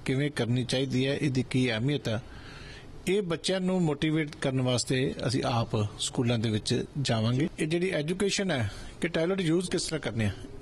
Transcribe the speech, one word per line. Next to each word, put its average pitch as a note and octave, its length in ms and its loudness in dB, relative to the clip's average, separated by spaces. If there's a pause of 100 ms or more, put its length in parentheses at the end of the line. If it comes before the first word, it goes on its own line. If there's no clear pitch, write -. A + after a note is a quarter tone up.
ਕਿਵੇਂ C#3 260 2
ਕਰਨੀ B2 340 0
ਚਾਹੀਦੀ C3 420 0
ਹੈ, C#3 80 0
ਇਹਦੀ C3 360 2
ਕੀ B2+ 200 2
ਅਹਿਮੀਅਤ B2 380 0
ਹੈ, G#2+ 120 0 (880)
ਇਹ G3+ 140 2
ਬੱਚਿਆਂ F3+ 380 0
ਨੂੰ F#3 220 2
ਮੋਟੀਵੇਟ D#3 540 2
ਕਰਨ C3 240 0
ਵਾਸਤੇ B2+ 540 2 (120)
ਅਸੀਂ B2+ 180 2
ਆਪ A#2 320 0 (240)
ਸਕੂਲਾਂ A#2+ 380 0
ਦੇ A2+ 120 0
ਵਿੱਚ A2+ 340 0 (180)
ਜਾਵਾਂਗੇ। B2 460 2 (100)
ਇਹ D#3+ 80 0
ਜਿਹੜੀ F3 240 0
ਐਜੂਕੇਸ਼ਨ F#3 600 0
ਹੈ A#2 200 0 (300)
ਕਿ F3 80 0
ਟਾਇਲਟ E3+ 320 0
ਯੂਜ਼ F3 300 2
ਕਿਸ F3 140 0
ਤਰ੍ਹਾਂ D#3 160 -4
ਕਰਨੇ A2 260 0
ਆ, F#2+ 40 2 (320)